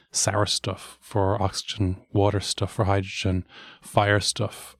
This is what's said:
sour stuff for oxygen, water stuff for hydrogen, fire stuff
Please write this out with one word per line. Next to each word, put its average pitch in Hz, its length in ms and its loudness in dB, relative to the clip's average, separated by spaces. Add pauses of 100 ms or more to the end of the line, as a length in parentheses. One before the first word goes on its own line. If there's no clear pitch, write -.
(120)
sour 104 340 0
stuff - 560 -6
for 101 400 0
oxygen, 95 580 -2 (120)
water 101 280 2
stuff - 320 -4
for 107 140 0
hydrogen, 95 580 0 (380)
fire 104 380 4
stuff - 600 -6